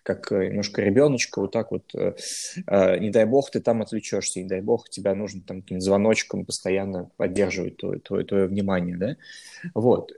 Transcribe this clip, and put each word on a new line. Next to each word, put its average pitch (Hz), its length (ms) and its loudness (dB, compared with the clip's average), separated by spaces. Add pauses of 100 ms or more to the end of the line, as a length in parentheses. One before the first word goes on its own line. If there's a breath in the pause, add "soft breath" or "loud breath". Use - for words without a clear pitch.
как, - 280 -4
э, 95 140 2
немножко 101 340 -4
ребеночка 117 600 2
вот 98 120 0
так 113 200 -2
вот, - 220 -8
э, 92 200 -2 (520 loud breath)
э, 92 320 4
не 104 120 -2
дай 110 160 6
бог, 135 240 2
ты 110 100 -2
там 113 220 0
отвлечешься, 104 580 -4
не 92 80 -8
дай 95 140 -2
бог, 113 260 -2
тебя 98 260 -2
нужно 98 280 -8
там 95 180 -12
каким-то 92 240 -6
звоночком 101 600 2
постоянно 95 720 -4
поддерживать 92 600 -2
твое, 98 200 -6
твое, 95 260 -4
твое 98 220 2
внимание, 92 500 0
да? 104 200 -4 (580 loud breath)
Вот. 113 440 2